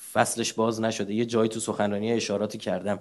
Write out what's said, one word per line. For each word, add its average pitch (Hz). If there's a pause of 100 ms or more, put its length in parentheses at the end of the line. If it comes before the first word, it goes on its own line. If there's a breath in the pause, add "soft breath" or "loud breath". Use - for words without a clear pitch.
(140)
فصلش 113
باز 110
نشده، 110
یه 117
جایی 113
تو 113
سخنرانی 104
اشاراتی 107
کردم. 95